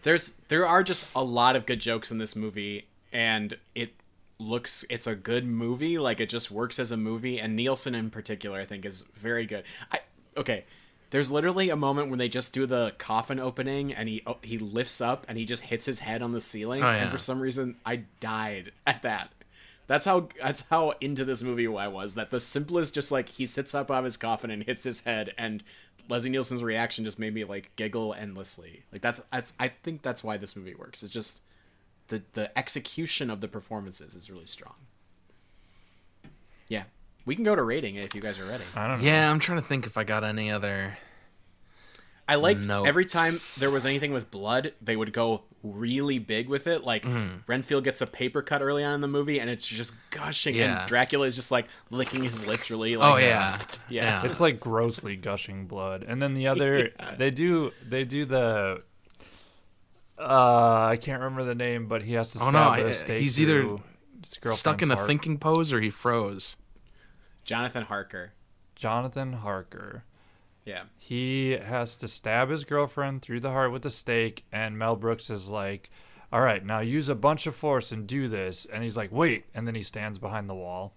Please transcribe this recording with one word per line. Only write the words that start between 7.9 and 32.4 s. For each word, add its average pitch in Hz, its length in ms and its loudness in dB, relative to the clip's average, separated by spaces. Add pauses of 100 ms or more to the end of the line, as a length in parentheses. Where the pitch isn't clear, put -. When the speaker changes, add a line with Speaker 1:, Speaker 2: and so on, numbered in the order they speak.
Speaker 1:
in 110 140 -4
particular, 104 500 -8
I 98 60 -6
think, 98 200 -10
is 92 200 -10 (100)
very 117 300 -4
good. 104 180 -8 (280)
I, 156 80 -2 (380)
okay, 120 280 -2 (440)
there's 135 220 2
literally 180 380 2
a 160 60 0
moment 143 340 0
when 127 100 -2
they 123 100 2
just 123 240 -4
do 135 140 0
the 120 320 2
coffin 113 400 -2
opening, 135 540 -2
and 110 140 -6
he, 107 200 -6
oh, 120 160 -6
he 113 160 -6
lifts 110 420 -2
up, 120 260 0
and 113 100 -8
he 113 80 -4
just 117 180 -4
hits 117 220 -4
his 127 140 -4
head 113 220 -6
on 120 100 -4
the 117 100 -2
ceiling, 117 420 -2
Speaker 2:
Oh, 127 40 6
Speaker 1:
and 107 180 4
Speaker 2:
yeah. 92 40 -2
Speaker 1:
for - 80 -6
some 131 240 -2
reason, 127 340 -4 (100)
I 120 180 -4 (160)
died 107 520 -6 (140)
at - 160 0
that. 107 300 -4 (560)
That's 143 180 2
how, 185 240 4 (100)
that's 139 300 -2
how 165 320 4
into 139 240 -2
this 127 160 -2
movie 120 260 0
I 101 200 -2
was, 98 280 -6
that 110 140 -6
the 127 100 -2
simplest, 147 540 -2
just, 147 180 -2
like, 131 180 0
he - 160 -6
sits - 300 -6
up 139 160 -2
out 131 80 2
of 127 60 -2
his 120 120 -4
coffin 113 340 -4
and 107 120 -6
hits 117 200 -4
his 120 180 -4
head, 107 360 -4
and 110 260 -6 (440)
Leslie 123 220 -2
Nielsen's 127 340 -2
reaction 113 420 -2
just 107 120 -8
made 110 160 -6
me, 110 100 -4
like, 98 320 -10
giggle 110 380 -4
endlessly. 92 800 -12
Like, 101 100 -12
that's, 120 180 0 (120)
that's, 127 280 -6
I - 100 0
think 160 340 -10
that's 123 200 -4
why 110 140 -4
this 98 180 -10
movie 92 200 -14
works. - 260 -18
It's 104 100 -14
just - 300 -8 (680)
the, 107 120 -6 (120)
the 107 240 -4